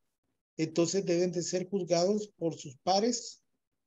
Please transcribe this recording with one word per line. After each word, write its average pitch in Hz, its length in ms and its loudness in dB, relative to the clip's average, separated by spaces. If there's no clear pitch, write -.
entonces 165 500 0
deben 175 240 2
de 170 120 -4
ser 180 260 -4
juzgados 185 680 0
por 160 220 -4
sus - 200 -14
pares 202 600 0